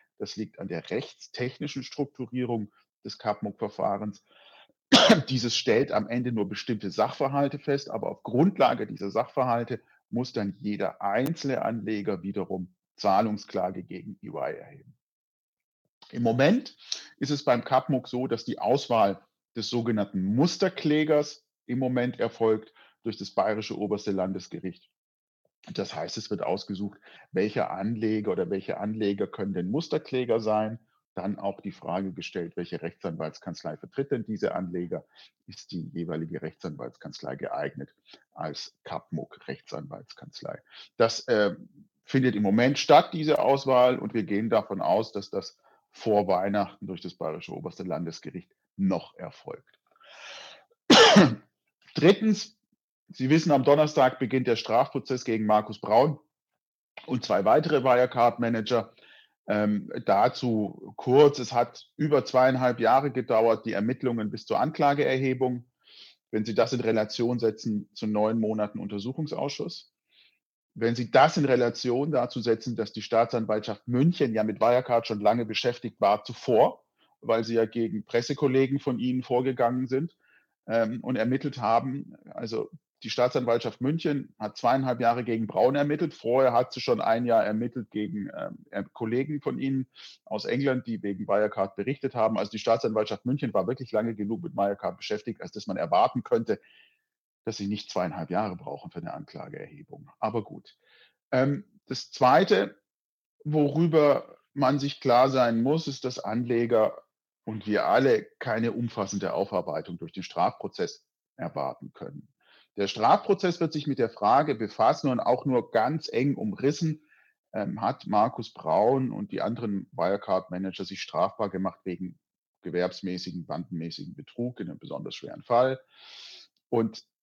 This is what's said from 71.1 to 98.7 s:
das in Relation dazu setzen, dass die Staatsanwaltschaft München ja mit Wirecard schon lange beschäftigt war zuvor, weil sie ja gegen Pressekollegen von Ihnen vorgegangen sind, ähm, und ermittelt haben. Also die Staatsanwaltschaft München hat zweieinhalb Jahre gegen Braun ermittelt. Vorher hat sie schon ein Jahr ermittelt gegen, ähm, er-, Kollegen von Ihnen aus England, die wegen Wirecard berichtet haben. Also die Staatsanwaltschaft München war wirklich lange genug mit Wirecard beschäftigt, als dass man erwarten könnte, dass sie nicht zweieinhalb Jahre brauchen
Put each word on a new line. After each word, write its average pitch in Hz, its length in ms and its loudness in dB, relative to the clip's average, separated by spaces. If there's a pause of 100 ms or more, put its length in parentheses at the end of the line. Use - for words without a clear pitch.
das 139 260 6
in 151 80 2
Relation 123 680 2
dazu 123 280 0
setzen, 113 360 -2
dass 110 180 -6
die 110 80 -10
Staatsanwaltschaft 113 840 0
München 131 440 2
ja 107 100 0
mit 107 160 -2
Wirecard 120 480 4
schon 107 140 -4
lange 117 240 4
beschäftigt 113 560 -4
war 107 240 2
zuvor, - 580 2 (380)
weil 113 240 0
sie 113 120 -2
ja 113 100 4
gegen 110 400 -4
Pressekollegen 135 720 2
von 127 200 -2
Ihnen 127 240 -2
vorgegangen 127 640 0
sind, 135 300 -2 (500)
ähm, 113 360 0
und 127 140 -2
ermittelt 127 420 -2
haben. 123 560 0 (160)
Also - 400 -6 (320)
die 113 80 -10
Staatsanwaltschaft 120 720 0
München 147 580 -2
hat 107 180 -8
zweieinhalb 127 440 0
Jahre 117 240 2
gegen 113 240 -2
Braun 127 260 4
ermittelt. 147 400 0
Vorher 127 380 2
hat 123 200 2
sie 127 80 -8
schon 117 200 0
ein 117 260 2
Jahr 113 180 4
ermittelt 110 460 -4
gegen, 107 440 -6
ähm, - 360 -10
er-, 101 140 -6
Kollegen 135 560 -4
von - 180 -4
Ihnen 135 300 -2 (360)
aus 107 200 -6
England, 127 420 0
die 110 160 -6
wegen 101 240 -6
Wirecard 101 480 0
berichtet 131 400 -6
haben. 110 240 0
Also - 140 -4
die 107 80 -8
Staatsanwaltschaft 110 640 0
München 127 260 -2
war 92 140 0
wirklich 127 240 -6
lange 110 240 -2
genug 104 280 -4
mit - 140 -10
Wirecard 98 400 -2
beschäftigt, - 460 -8
als 90 80 -12
dass - 160 -12
man - 100 -6
erwarten 87 460 2
könnte, 123 380 0 (840)
dass 110 120 -6
sie 101 100 -6
nicht 101 240 -6
zweieinhalb 87 400 -4
Jahre 104 240 -2
brauchen - 380 -12